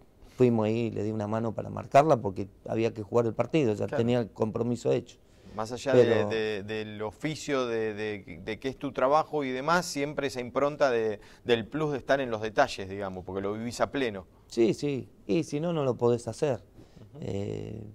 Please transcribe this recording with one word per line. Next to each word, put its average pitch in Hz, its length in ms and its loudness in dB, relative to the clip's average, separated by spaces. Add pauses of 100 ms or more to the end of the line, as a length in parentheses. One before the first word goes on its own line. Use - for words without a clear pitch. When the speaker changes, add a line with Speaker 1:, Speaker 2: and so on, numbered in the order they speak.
(380)
Speaker 1:
fuimos 117 280 6
ahí, 113 260 0
le 101 120 -4
di 110 80 -2
una 107 160 -4
mano 113 260 -2
para 107 160 -6
marcarla 131 520 4
porque 98 260 -4 (220)
había 113 240 0
que 110 80 -10
jugar 117 240 2
el 110 80 -2
partido, 117 400 2
ya 104 140 -4
Speaker 2:
Claro. 147 100 -4
Speaker 1:
tenía 120 220 2
el 104 120 -4
compromiso 117 600 -2
hecho. 123 260 -2 (380)
Speaker 2:
Más 113 160 -6
allá 127 220 -4
Speaker 1:
Pero 113 360 6
Speaker 2:
de, 107 340 -2
de, - 0 -
del 107 380 -6
oficio, 135 680 -4
de, 110 260 -2
de, 101 500 -8
de 107 160 -6
qué 135 100 -6
es 123 80 -10
tu 139 140 -6
trabajo 147 520 0
y 131 80 -4
demás, 160 340 0
siempre 143 420 -4
esa 127 140 -6
impronta 139 480 2
de, 110 300 0 (240)
del 117 240 2
plus 151 240 -2
de 139 60 -2
estar 139 240 2
en 123 100 -2
los 107 100 -2
detalles, 110 480 0
digamos, 95 360 -6
porque 95 160 -4
lo 98 120 0
vivís 117 280 -4
a 107 100 0
pleno. 113 340 -2 (220)
Speaker 1:
Sí, 117 260 2
sí, 139 360 -4 (180)
y 156 160 2
si 147 160 -6
no, 170 140 -2
no 156 100 0
lo 123 120 0
podés 120 320 2
hacer. 123 340 -2 (580)
Eh, 104 640 -6 (120)